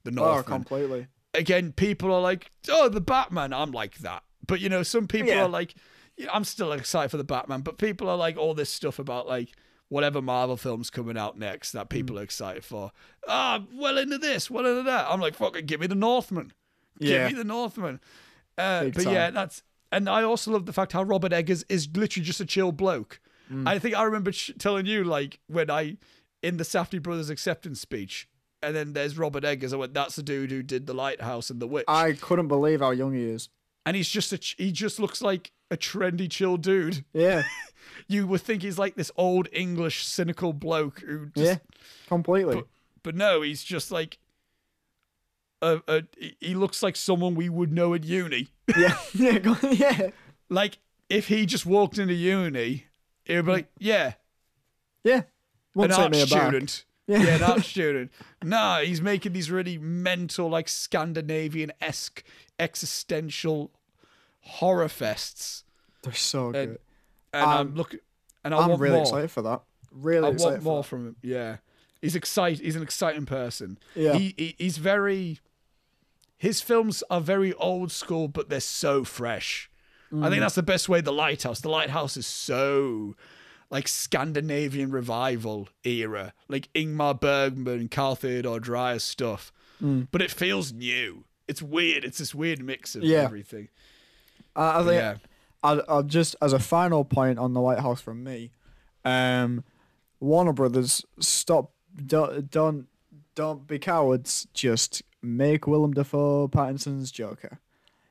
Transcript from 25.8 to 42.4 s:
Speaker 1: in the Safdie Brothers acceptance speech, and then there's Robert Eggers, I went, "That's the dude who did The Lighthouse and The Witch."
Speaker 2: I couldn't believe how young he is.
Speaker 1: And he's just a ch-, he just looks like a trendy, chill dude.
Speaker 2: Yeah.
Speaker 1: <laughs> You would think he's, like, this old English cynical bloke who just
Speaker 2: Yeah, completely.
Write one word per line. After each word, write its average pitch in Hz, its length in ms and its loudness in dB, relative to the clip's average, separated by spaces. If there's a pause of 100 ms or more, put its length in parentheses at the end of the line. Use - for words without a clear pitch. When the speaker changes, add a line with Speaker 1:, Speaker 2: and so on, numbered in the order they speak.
Speaker 1:
in 175 160 -2
the 165 60 -2
Safdie 170 380 -2
Brothers 165 280 -6
acceptance 156 500 -6
speech, - 480 -10 (340)
and 151 120 -4
then 151 200 -4
there's 143 240 -4
Robert 143 260 -2
Eggers, 135 280 -2
I 135 40 -4
went, 131 180 -4
"That's 139 220 -2
the 156 60 -8
dude 139 280 -4
who 131 120 -4
did 135 240 -4
The 131 80 -8
Lighthouse 127 560 -6
and 120 100 -8
The 120 80 -6
Witch." 143 200 -4
Speaker 2:
I 160 240 4
couldn't 170 360 0
believe 147 320 4
how 135 120 4
young 131 220 0
he 123 100 -2
is. 113 240 -6 (380)
Speaker 1:
And 175 100 0
he's 180 120 0
just - 240 -2
a 190 60 -4
ch-, - 200 -8
he 185 140 -2
just 202 260 -4
looks 208 240 -4
like 196 300 -2 (180)
a 175 60 -4
trendy, 180 540 -2
chill 185 260 0
dude. 170 560 0
Speaker 2:
Yeah. 170 360 4
Speaker 1:
<laughs> - 40 -10 (540)
You 202 200 0
would 185 160 0
think 214 200 -2
he's, 190 160 -6
like, 196 180 -2
this 160 200 -4
old 185 340 2
English 170 540 -2
cynical 175 480 -2
bloke 156 480 -2
who 151 340 -10
just 151 120 2
Speaker 2:
Yeah, 180 100 4 (500)
completely. 175 500 2